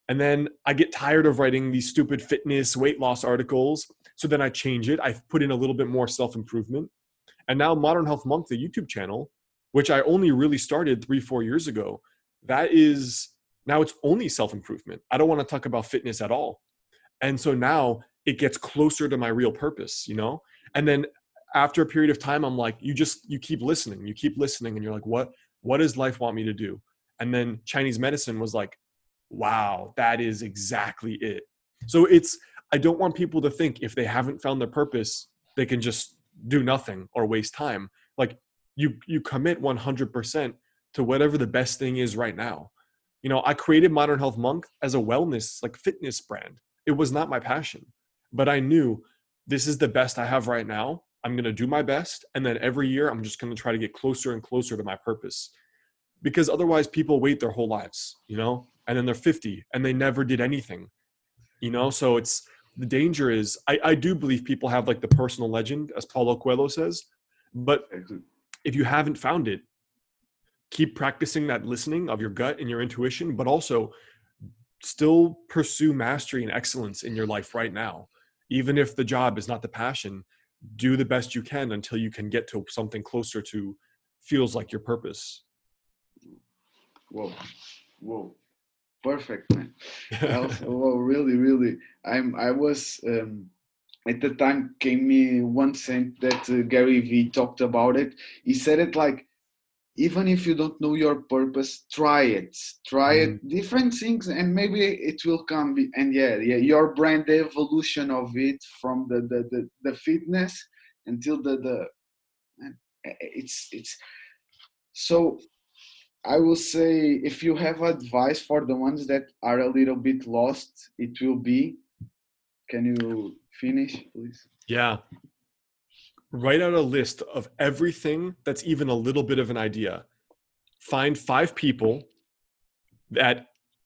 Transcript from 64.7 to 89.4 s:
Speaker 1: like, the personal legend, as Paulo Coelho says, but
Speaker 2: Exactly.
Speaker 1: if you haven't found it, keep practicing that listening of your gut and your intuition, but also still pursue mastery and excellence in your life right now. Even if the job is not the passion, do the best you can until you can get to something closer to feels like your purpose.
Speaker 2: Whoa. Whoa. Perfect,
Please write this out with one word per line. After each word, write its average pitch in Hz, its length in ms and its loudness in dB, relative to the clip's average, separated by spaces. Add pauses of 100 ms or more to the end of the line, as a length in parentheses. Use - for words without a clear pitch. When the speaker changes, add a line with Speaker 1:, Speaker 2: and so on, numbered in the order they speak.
Speaker 1:
like, 120 140 0
the 113 60 -4
personal 123 420 2
legend, 135 480 -4
as - 80 -8
Paulo 120 320 0
Coelho 131 300 2
says, 165 360 -4 (500)
but 135 380 0
Speaker 2:
Exactly. 92 280 -16 (440)
Speaker 1:
if 131 120 -4
you 139 80 2
haven't 143 340 2
found 147 300 -2
it, 98 140 -6 (1080)
keep 160 240 0
practicing 147 520 -2
that 117 180 -2
listening 151 440 -4
of 110 120 -4
your 110 80 -4
gut 123 300 -4
and 131 100 -8
your 117 120 -4
intuition, 127 540 -4
but 123 120 -2
also 131 440 0 (920)
still 165 560 4 (100)
pursue 156 440 0
mastery 131 500 -2
and 107 80 -6
excellence 117 520 -6
in 117 120 -8
your 110 100 -2
life 104 300 -6
right 113 180 -4
now. 101 360 -10 (400)
Even 131 280 0
if 139 180 2
the 131 100 -2
job 123 320 0
is 98 100 -8
not 113 140 -6
the - 80 -12
passion, 104 540 -8 (520)
do 127 220 2
the 131 80 0
best 123 280 -2
you 117 100 -6
can 135 280 -6
until 104 260 -6
you 113 140 -4
can 104 180 -10
get 113 180 -2
to 101 220 -8
something 110 340 -8
closer 113 380 -6
to 101 360 -10 (440)
feels 131 340 0
like 104 160 -8
your 107 100 -8
purpose. - 600 -8 (1700)
Speaker 2:
Whoa. 98 220 -10 (680)
Whoa. 107 360 -12 (680)
Perfect, 131 520 -2